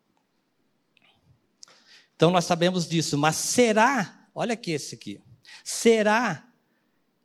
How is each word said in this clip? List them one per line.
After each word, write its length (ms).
Então 160
nós 160
sabemos 420
disso, 300
mas 180
será, 1000
olha 200
aqui 160
esse 240
aqui, 260
será 800